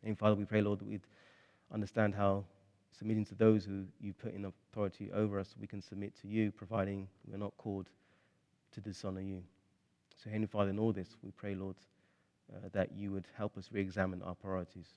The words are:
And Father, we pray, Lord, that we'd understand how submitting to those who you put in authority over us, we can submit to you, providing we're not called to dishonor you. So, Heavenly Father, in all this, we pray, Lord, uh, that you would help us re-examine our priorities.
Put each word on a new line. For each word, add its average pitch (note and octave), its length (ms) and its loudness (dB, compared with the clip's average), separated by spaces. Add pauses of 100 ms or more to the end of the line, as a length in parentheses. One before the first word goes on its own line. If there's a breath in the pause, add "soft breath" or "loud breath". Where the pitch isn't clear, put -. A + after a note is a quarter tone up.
And G#2+ 140 -2
Father, G#2+ 180 8
we G2+ 100 0
pray, G#2+ 160 4
Lord, G#2 180 2
that G2+ 80 -10
we'd G#2 200 -8 (640 soft breath)
understand G#2 420 2
how G2+ 320 2 (460)
submitting G#2+ 340 0
to G2 100 -14
those A2 280 8
who G2 220 -6 (140)
you G2+ 140 -8
put - 200 -10
in G2 120 -8
authority G2+ 680 -4
over G2+ 280 2
us, F#2+ 200 -6
we G#2 80 -10
can G2+ 140 -8
submit G2+ 400 -8
to G2+ 60 -14
you, G#2+ 240 2
providing G2 560 -2 (180)
we're G2+ 120 -12
not G2+ 200 -6
called G2 320 -6 (840 soft breath)
to - 100 -12
dishonor F#2+ 400 -6
you. F#2+ 220 -6 (760)
So, - 120 -14
Heavenly G#2+ 180 0
Father, G2+ 240 2
in G2+ 80 -2
all A2 120 4
this, F#2+ 300 -4
we G2 100 -12
pray, G2+ 240 -6
Lord, F#2+ 200 -6 (800 soft breath)
uh, G2 200 -12
that G#2+ 220 2
you G2+ 160 -4
would G2 240 -6
help G#2 220 -4
us F#2+ 140 -12
re-examine F#2+ 520 0
our F2+ 120 -6
priorities. F#2 600 -6